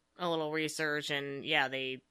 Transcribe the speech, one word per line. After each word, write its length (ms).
a 100
little 240
research, 580
and, 340
yeah, 240
they, 420